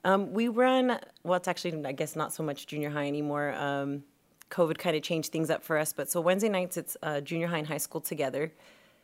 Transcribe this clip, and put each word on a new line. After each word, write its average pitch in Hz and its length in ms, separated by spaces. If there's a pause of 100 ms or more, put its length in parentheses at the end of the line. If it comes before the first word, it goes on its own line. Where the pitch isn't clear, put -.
Um, 190 280
we 226 160
run, 254 500 (240)
well, 175 120
it's 180 140
actually, 160 380
I 135 60
guess, 151 240
not 156 160
so - 100
much 147 240
junior 147 240
high 147 160
anymore. 147 480
Um, 143 500 (460)
covid 165 280
kinda 156 220
changed 160 320
things 160 180
up - 120
for 156 160
us. 156 140
But - 180
so 175 100
Wednesday 190 300
nights, 180 260
it's, - 260
uh, 151 180
junior 165 260
high 170 120
and 151 80
high 147 120
school - 220
together. 143 520 (520)